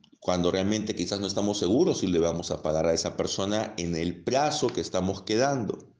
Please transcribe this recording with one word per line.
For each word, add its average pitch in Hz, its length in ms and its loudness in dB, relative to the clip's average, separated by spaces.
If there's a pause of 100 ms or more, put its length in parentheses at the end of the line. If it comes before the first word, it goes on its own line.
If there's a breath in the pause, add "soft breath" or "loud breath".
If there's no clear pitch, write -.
(200)
cuando 90 320 2
realmente 104 440 0
quizás 95 240 -4
no 98 80 -2
estamos 104 300 0
seguros 131 420 4
si - 80 0
le 87 120 2
vamos 82 320 0
a 78 100 -4
pagar 80 240 0
a 82 80 4
esa 82 240 -2
persona 104 600 -2
en 85 180 -2
el 85 280 -4
plazo 139 440 0
que 98 140 -2
estamos 92 420 -2
quedando. 120 760 -2